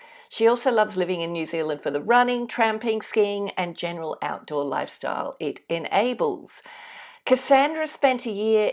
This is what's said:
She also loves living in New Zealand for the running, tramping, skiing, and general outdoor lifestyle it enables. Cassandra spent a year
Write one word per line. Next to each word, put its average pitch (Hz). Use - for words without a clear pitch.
She 226
also 240
loves 208
living 180
in 170
New 165
Zealand 156
for 151
the 147
running, 240
tramping, 220
skiing, 202
and 175
general 170
outdoor 147
lifestyle 139
it -
enables. 165
Cassandra 285
spent 262
a 240
year 214